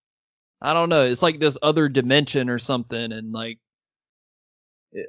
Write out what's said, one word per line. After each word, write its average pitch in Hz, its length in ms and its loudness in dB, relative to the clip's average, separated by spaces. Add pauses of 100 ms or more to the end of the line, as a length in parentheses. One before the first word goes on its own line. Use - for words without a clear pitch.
(600)
I 147 120 -2
don't 170 160 2
know, 156 140 4
it's 123 200 2
like 160 160 2
this 147 220 2
other 151 280 2
dimension 135 600 2
or 120 100 -2
something, 117 540 -6
and, 110 180 -10
like, 113 280 -10 (1500)